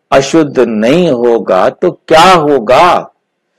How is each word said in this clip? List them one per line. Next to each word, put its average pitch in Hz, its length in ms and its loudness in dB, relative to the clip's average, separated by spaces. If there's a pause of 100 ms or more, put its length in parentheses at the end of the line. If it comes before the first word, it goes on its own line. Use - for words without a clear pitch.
(120)
अशुद्ध 139 480 -2
नहीं 120 500 0
होगा 117 640 0
तो 180 200 -4
क्या 165 400 2
होगा? 147 800 0 (480)